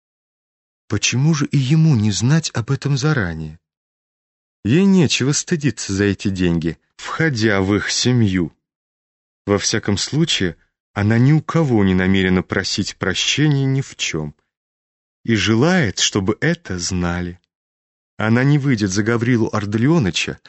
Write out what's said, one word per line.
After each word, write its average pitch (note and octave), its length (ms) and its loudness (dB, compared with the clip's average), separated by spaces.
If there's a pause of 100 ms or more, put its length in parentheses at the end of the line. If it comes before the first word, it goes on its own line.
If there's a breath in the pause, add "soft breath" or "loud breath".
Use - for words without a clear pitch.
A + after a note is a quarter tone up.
(880)
почему C3 460 0
же D3 120 -2
и D3 120 -2
ему D#3 380 2
не G#2+ 160 2
знать B2 420 0
об A2+ 180 -6
этом C#3 260 -2
заранее? E2+ 600 -4 (1040)
Ей D3+ 220 0
нечего D3 480 2
стыдиться - 580 -4
за G2 140 0
эти G2+ 240 -2
деньги, E2+ 480 0 (180)
входя A2 680 0
в G2 140 2
их - 160 -2
семью. G2+ 640 0 (920)
Во G2+ 120 2
всяком G#2 400 -2
случае, B2+ 580 -2 (380)
она G#2 240 2
ни C3 160 6
у D#3 80 4
кого C3 420 0
не F#2+ 100 4
намерена F#2 500 2
просить - 540 -4
прощения C3+ 680 0
ни C3+ 160 0
в - 140 -14
чем D#2 400 -8 (920)
и A2+ 100 2
желает, A2+ 640 2
чтобы G#2 400 0
это B2 380 -4
знали. F2 640 -4 (760)
Она A2+ 260 2
не C#3+ 160 4
выйдет A2+ 320 0
за G2+ 120 -2
Гаврилу A2+ 480 0
Ардалионыча, G#2+ 960 0